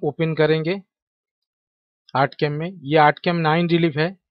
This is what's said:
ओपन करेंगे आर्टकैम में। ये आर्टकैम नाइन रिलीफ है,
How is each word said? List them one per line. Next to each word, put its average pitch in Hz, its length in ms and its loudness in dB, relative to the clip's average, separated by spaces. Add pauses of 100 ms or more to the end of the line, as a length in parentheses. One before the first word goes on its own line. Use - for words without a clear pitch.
ओपन 160 320 -4
करेंगे 160 460 0 (1300)
आर्टकैम 143 400 -2
में। 160 160 -6 (140)
ये 143 160 0
आर्टकैम 151 380 2
नाइन 165 320 0
रिलीफ 165 280 0
है, 160 120 0 (220)